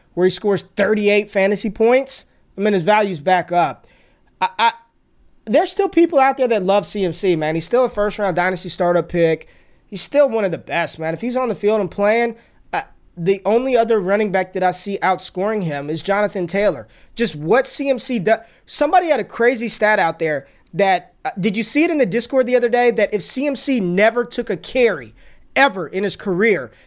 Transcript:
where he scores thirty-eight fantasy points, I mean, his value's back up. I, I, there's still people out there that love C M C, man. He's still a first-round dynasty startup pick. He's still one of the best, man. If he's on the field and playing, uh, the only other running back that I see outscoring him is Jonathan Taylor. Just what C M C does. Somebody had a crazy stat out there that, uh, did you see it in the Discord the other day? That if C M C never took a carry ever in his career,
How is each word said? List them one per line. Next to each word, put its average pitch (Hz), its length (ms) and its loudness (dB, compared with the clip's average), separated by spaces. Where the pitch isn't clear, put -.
where 175 100 2
he 185 60 4
scores 196 320 -2
thirty-eight 208 540 2
fantasy 202 400 0
points, 247 560 0
I 190 40 -6
mean, 208 120 2
his 190 80 2
value's 202 380 2
back 170 320 0
up. 165 340 0
I, 185 160 0
I, 226 160 2
there's 285 240 2
still 392 200 -2
people 330 280 2
out 262 200 4
there 262 100 0
that 220 160 0
love 190 240 2
C 202 180 -4
M 170 80 -2
C, 180 220 0
man. 156 180 -2
He's 165 120 -4
still 247 200 2
a 233 40 0
first-round 208 460 -2
dynasty 175 340 -2
startup 175 380 0
pick. 165 400 0
He's 196 160 -12
still 285 260 2
one 220 160 -2
of 190 80 0
the 123 60 -4
best, 151 400 -4
man. 160 160 -4
If 160 80 -8
he's 240 140 -4
on 254 140 -2
the 226 60 -4
field 214 240 0
and 190 120 -4
playing, 226 440 0
uh, 170 100 -4
the 185 300 -2
only 247 320 2
other 226 220 2
running 202 320 0
back 185 220 -2
that 185 100 -4
I 180 80 2
see 196 320 -6
outscoring 190 600 -2
him 143 260 -6
is 160 120 -6
Jonathan 196 460 -2
Taylor. 185 400 -2
Just 220 220 -2
what 196 320 0
C 277 220 -4
M 254 100 0
C 247 180 -4
does. 214 220 0
Somebody 339 420 0
had 277 120 2
a 208 40 -4
crazy 233 440 0
stat 214 320 2
out 165 180 0
there 151 300 -4
that, 185 400 0
uh, - 160 -6
did 190 160 0
you 220 80 -2
see 294 200 0
it 339 80 2
in 302 80 0
the 254 60 2
Discord 233 420 0
the 247 80 2
other 240 140 2
day? 240 220 2
That 202 220 0
if 202 80 -2
C 254 240 -4
M 285 100 -2
C 262 240 -2
never 214 460 2
took 240 240 -8
a 196 80 -4
carry 190 560 -2
ever 196 320 2
in 185 160 -4
his 196 140 -4
career, 180 540 0